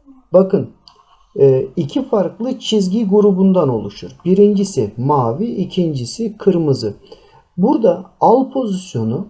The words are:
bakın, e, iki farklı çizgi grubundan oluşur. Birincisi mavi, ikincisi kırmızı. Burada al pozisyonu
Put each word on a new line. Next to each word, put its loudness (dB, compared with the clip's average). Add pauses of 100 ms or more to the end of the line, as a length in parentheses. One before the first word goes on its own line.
(340)
bakın, 2 (720)
e, 4
iki -4
farklı -4
çizgi -2
grubundan 2
oluşur. -6 (140)
Birincisi 2
mavi, 0
ikincisi -4
kırmızı. 0 (640)
Burada 2 (160)
al 2
pozisyonu -4